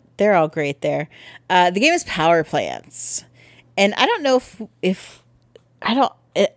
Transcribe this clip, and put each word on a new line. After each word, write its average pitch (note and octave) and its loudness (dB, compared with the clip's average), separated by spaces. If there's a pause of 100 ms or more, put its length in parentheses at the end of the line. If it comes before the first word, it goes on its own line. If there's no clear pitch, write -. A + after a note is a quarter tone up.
(180)
they're G3+ 2
all D#3 4
great D3 -6
there. D3 -4 (400)
Uh, F3+ 4
the F#3+ -2
game D#4 4
is F4 -2
Power E3 2
Plants. - -6 (520)
And G3+ 2
I C4 2
don't A4+ -2
know C4+ 0
if, - -6 (200)
if, - -6 (580)
I A3 -2
don't, C4 0 (220)
I, G3+ 2